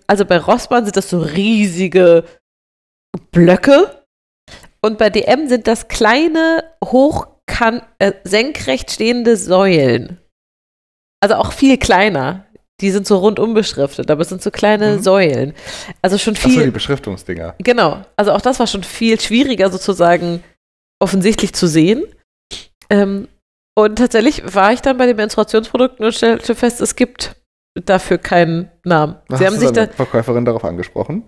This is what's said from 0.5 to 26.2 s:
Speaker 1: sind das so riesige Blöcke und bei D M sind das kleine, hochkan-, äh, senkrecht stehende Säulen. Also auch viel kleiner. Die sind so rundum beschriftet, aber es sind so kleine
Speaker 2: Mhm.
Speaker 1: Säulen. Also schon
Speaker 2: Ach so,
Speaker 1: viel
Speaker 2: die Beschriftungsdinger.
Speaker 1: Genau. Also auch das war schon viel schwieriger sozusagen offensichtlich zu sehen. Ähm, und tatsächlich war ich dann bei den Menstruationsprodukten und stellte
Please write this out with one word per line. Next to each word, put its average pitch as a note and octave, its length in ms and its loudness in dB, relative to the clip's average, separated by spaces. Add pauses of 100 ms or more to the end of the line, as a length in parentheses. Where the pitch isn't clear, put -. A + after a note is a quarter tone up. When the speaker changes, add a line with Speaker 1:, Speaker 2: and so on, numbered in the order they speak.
Speaker 1:
sind G3+ 140 -4
das F#3+ 100 -2
so F3+ 120 -2
riesige F3+ 1040 2 (1040)
Blöcke F#3 760 4 (800)
und G#3+ 140 -2
bei G#3+ 100 4
D G3+ 140 0
M C#4 260 0
sind A#3+ 180 0
das A3+ 220 -2
kleine, D#4+ 760 0 (220)
hochkan-, B3 960 0 (200)
äh, G3+ 120 2 (120)
senkrecht B3+ 680 -4
stehende A#3 480 0
Säulen. E3+ 800 0 (1040)
Also G3+ 140 2
auch - 180 -2
viel C4+ 240 4
kleiner. F#3 680 0 (360)
Die G3 100 0
sind F#3+ 160 -4
so G3+ 120 2
rundum G#3+ 360 0
beschriftet, - 560 -4
aber D3+ 120 0
es F3 60 -4
sind F#3 140 -12
so G#3+ 80 -6
kleine G#3 460 0
Speaker 2:
Mhm. F#3+ 80 -6
Speaker 1:
Säulen. D#3 500 2 (460)
Also F#3+ 180 0
schon G#3+ 180 -2
Speaker 2:
Ach - 60 -8
so, E3 60 2
Speaker 1:
viel - 160 4
Speaker 2:
die C3+ 80 0
Beschriftungsdinger. F#2+ 840 -8
Speaker 1:
Genau. G3 460 0 (120)
Also G3+ 160 2
auch G3 80 0
das B3 180 -2
war A#3+ 80 0
schon G3 160 -6
viel A3+ 380 -2
schwieriger A3+ 500 0
sozusagen F3 720 0 (580)
offensichtlich F#3+ 540 0
zu F3+ 140 0
sehen. E3 340 2 (880)
Ähm, G3 380 0 (500)
und G#3+ 200 2
tatsächlich A#3+ 440 2 (100)
war G3 200 4
ich B3 80 -2
dann C4 180 -2
bei B3+ 80 2
den B3 80 2
Menstruationsprodukten A3 880 -2
und A#3 80 0
stellte A3+ 440 0